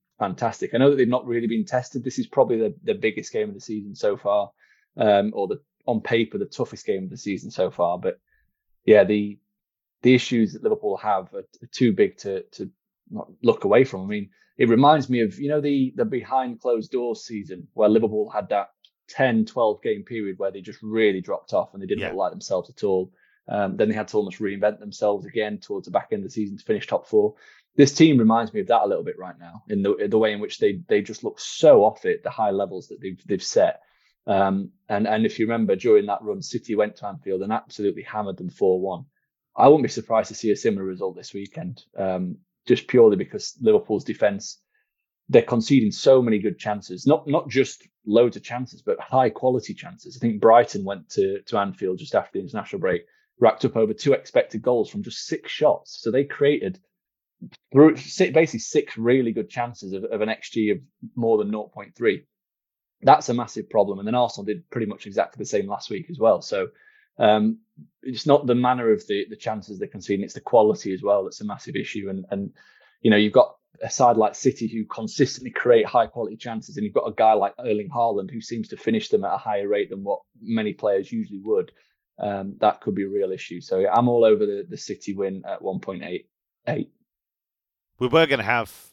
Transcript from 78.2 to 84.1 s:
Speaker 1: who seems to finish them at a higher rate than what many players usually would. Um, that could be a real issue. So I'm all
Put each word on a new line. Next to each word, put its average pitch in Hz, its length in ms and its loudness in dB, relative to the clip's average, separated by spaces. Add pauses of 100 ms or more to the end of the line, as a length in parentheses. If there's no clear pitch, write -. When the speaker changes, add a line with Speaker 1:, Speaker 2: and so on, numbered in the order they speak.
Speaker 1:
who 117 100 -10
seems 113 280 -8
to 110 80 -14
finish 110 320 -2
them 104 140 2
at 101 100 -4
a 98 40 -2
higher 101 300 -4
rate 104 220 -2
than 98 140 -12
what 98 160 -4 (200)
many 107 340 -4
players 98 380 -2
usually 101 320 -8
would. 101 280 -2 (480)
Um, 101 400 -6
that - 220 2
could 104 140 -4
be 98 80 -2
a 98 60 -6
real 98 220 -2
issue. 90 300 -10
So 95 260 0
I'm 117 200 2
all 120 160 4